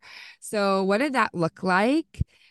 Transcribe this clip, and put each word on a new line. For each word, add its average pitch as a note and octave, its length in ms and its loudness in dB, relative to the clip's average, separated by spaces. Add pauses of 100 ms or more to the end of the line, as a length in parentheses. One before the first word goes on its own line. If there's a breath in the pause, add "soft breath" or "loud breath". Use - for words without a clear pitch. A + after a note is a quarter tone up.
(380 loud breath)
So G3 460 0
what G3 140 2
did C#4 160 0
that A#3 200 0
look E3 280 -4
like? G#3+ 600 0 (280 soft breath)